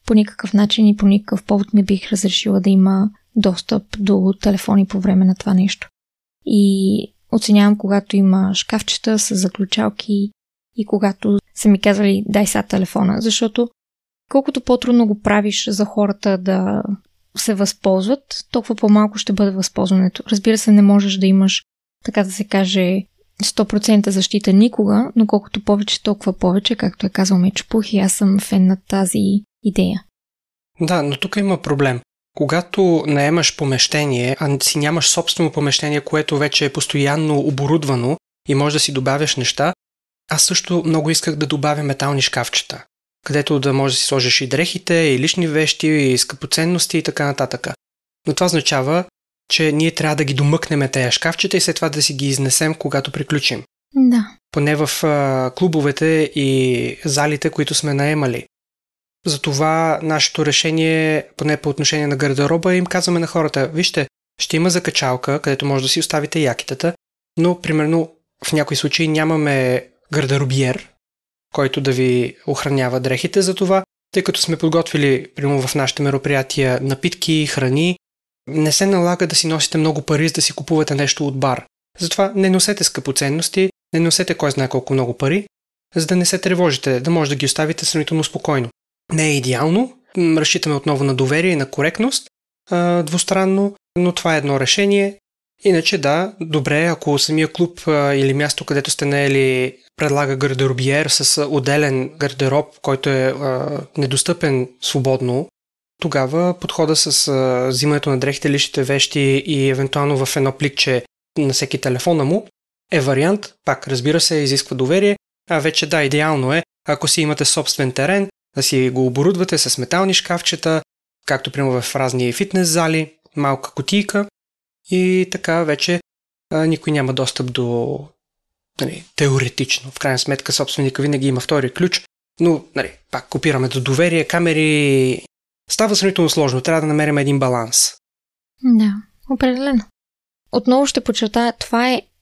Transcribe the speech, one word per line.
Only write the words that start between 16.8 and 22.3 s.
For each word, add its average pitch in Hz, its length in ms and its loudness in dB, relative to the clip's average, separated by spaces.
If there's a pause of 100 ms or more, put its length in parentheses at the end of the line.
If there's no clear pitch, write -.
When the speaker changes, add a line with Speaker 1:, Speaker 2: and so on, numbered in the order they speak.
Speaker 1:
се - 160 -2
възползват, 196 720 0 (280)
толкова 233 240 -2
по-малко 214 420 4
ще - 160 -4
бъде 196 180 2
възползването. 190 800 0
Разбира 220 260 2
се, 214 140 2
не 208 100 8
можеш 202 360 4
да 190 100 2
имаш, 190 360 4 (420)
така 208 180 0
да 190 80 -8